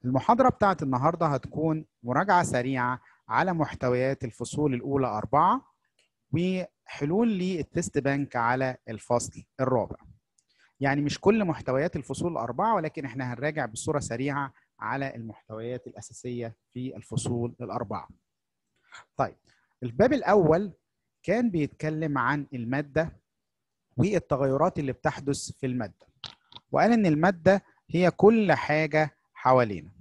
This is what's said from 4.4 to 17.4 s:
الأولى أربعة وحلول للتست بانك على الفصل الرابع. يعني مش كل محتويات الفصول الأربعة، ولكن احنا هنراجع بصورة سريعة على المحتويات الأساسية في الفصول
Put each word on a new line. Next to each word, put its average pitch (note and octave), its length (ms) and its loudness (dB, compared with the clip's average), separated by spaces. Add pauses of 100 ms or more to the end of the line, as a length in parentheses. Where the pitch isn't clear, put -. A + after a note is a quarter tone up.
الأولى C3+ 320 -2
أربعة C#3+ 680 0 (580)
وحلول F#3 1040 -2
للتست F3 600 -4
بانك C#3 380 -2
على B2+ 400 0 (120)
الفصل A#2 540 -4 (180)
الرابع. B2 360 0 (840)
يعني C#3 200 2
مش D3 200 -2
كل G#3+ 240 4
محتويات D3+ 520 -2
الفصول D#3+ 360 -6
الأربعة، C3+ 420 -2
ولكن D#3 300 -4
احنا B2 280 -6
هنراجع C#3+ 340 -4
بصورة C#3+ 320 -4
سريعة C3+ 540 -4 (280)
على C3+ 340 -6
المحتويات A2+ 720 -12
الأساسية A#2 720 -12 (160)
في B2+ 240 -10
الفصول A#2+ 640 -4